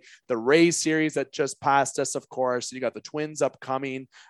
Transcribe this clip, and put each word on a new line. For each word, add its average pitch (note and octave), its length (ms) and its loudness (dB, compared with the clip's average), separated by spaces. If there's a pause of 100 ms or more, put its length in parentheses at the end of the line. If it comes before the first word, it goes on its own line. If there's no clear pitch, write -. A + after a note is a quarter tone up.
(280)
The B2 100 0
Rays D#3+ 380 6
series D#3 380 0
that C#3 180 -2
just - 300 -4
passed C#3 380 2
us, C#3 160 -4
of C3+ 140 -6
course. B2 420 -2
You B2+ 80 -14
got A#2+ 160 -4
the G#2+ 60 -12
Twins D3+ 420 -6
upcoming, C3 640 -6 (220)